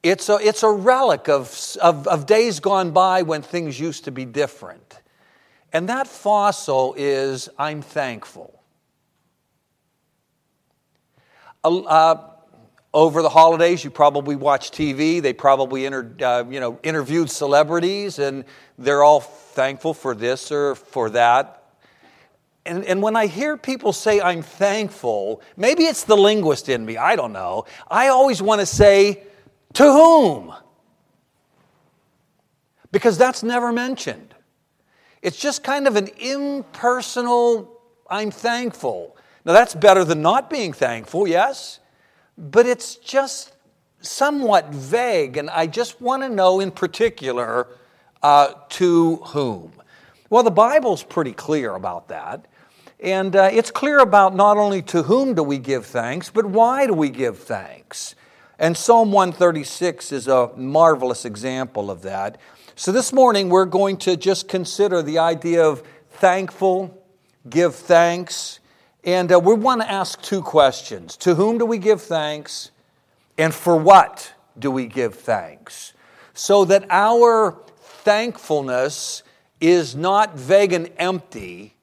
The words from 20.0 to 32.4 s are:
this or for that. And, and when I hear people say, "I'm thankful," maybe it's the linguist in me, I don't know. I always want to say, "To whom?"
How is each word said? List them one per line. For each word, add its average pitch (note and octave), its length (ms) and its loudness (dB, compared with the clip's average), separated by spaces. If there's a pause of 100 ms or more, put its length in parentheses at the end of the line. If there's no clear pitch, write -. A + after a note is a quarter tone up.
this B2 360 -6
or C#3+ 220 -2
for A2+ 380 -8
that. A#2+ 520 2 (1000)
And, F3+ 200 -8
and F#3 160 -2
when A3 140 -2
I A3 120 0
hear C4+ 280 -6
people A#3+ 380 -6
say, G#3 260 0
"I'm F3 220 -2
thankful," C#3 1000 -6 (140)
maybe C#4 280 2
it's D#4+ 220 -2
the G#3+ 120 6
linguist G3 520 2
in A#2 160 -2
me, A2+ 120 -10
I F3 180 0
don't A#2+ 180 -6
know. F#2 320 -8 (220)
I A#3+ 200 0
always C4 340 2
want G#3 180 0
to G3 60 0
say, G3+ 580 2 (520)
"To C4 80 6
whom?" C#4 680 6 (2500)